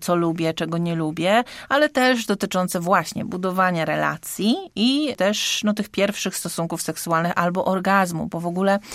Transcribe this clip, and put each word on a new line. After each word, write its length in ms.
co 160
lubię, 380
czego 240
nie 160
lubię, 500
ale 200
też 380
dotyczące 280
właśnie 440
budowania 600
relacji 720
i 400
też, 480
no, 100
tych 140
pierwszych 480
stosunków 460
seksualnych 540
albo 280
orgazmu, 600
bo 140
w 60
ogóle 320